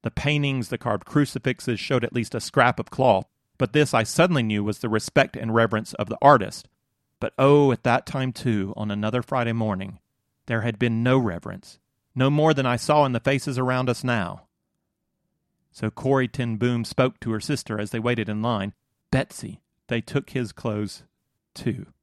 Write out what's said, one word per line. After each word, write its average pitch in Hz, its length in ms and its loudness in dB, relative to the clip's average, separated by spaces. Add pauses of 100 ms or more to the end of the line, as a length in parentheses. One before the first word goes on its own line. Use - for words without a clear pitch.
The - 80 -4
paintings, 139 580 -2
the 120 100 -6
carved 107 260 -4
crucifixes - 760 -2
showed 123 240 0
at - 80 -6
least 117 220 -4
a 110 60 -4
scrap 123 380 2
of - 120 -8
cloth, 110 360 2 (320)
but 127 140 -2
this 147 220 2
I 117 80 2
suddenly 165 400 2
knew 107 220 0
was 107 160 -4
the 117 80 -4
respect - 480 0
and 110 180 -4
reverence 113 400 2
of 104 140 -4
the 110 120 -8
artist. 135 480 4 (520)
But - 180 -4
oh, 139 340 6
at - 120 -4
that 123 220 0
time 131 260 -4
too, 104 440 -2
on 107 140 -6
another 107 320 -2
Friday 120 300 -2
morning, 101 480 -4 (460)
there 113 160 -2
had 113 160 -4
been 117 240 0
no 127 160 4
reverence, 95 600 -6 (360)
no 127 140 2
more 151 260 4
than 135 120 0
I 123 100 0
saw 151 280 2
in 131 80 0
the 117 80 0
faces 139 380 -2
around 127 300 0
us 120 140 -2
now." 104 440 -4 (1200)
So 110 200 -6
Corrie 131 380 0
ten 120 280 -4
Boom 120 280 0
spoke - 360 -2
to 117 100 -6
her 110 100 -2
sister 110 400 -4
as 104 100 -6
they 113 100 -4
waited 113 280 -2
in 107 140 -4
line, 104 320 -4 (360)
"Betsy, - 500 -4 (260)
they 117 140 -2
took - 300 -6
his 120 220 -6
clothes 104 520 -6 (500)
too." - 320 -6 (160)